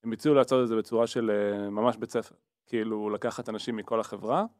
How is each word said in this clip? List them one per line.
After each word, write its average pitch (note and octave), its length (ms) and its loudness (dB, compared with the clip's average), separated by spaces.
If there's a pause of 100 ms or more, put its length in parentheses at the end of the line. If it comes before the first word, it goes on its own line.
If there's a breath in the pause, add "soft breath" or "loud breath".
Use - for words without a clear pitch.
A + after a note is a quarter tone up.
הם A2+ 80 -4
הציעו D3 240 4
לעשות C3 280 6
את A#2+ 40 2
זה A2+ 80 0
בצורה A2+ 320 2
של, A2+ 240 -2
אה, G2+ 380 0
ממש A2 280 0
בית A2+ 140 -6
ספר. - 240 -4 (300)
כאילו, G#2+ 440 -2
לקחת A2+ 400 -4
אנשים A2 260 -4
מכל A2 240 -2
החברה A2 460 -2 (140)